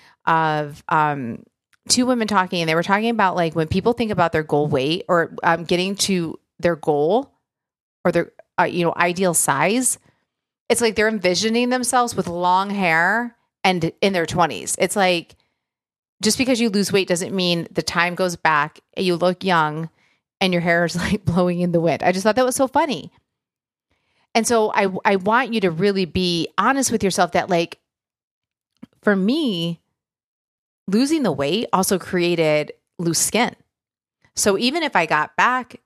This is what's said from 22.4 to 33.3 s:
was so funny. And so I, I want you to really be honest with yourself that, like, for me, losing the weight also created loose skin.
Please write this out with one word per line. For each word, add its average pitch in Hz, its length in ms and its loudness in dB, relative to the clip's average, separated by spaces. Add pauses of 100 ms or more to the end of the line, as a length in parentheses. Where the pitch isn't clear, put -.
was 254 120 0
so 269 120 2
funny. 285 440 -2 (1200)
And 226 140 2
so 220 260 2
I, 202 140 2 (180)
I 202 100 4
want 214 380 0
you 220 80 -2
to 180 100 2
really 190 340 0
be 170 420 -2 (100)
honest 247 340 0
with 208 120 -2
yourself 180 300 0
that, 175 160 0
like, 170 300 -2 (1200)
for 208 140 2
me, 190 640 -2 (1080)
losing 277 340 2
the 202 100 0
weight 143 400 -2
also 185 280 2
created 165 720 0 (260)
loose 170 220 -2
skin. - 360 0 (800)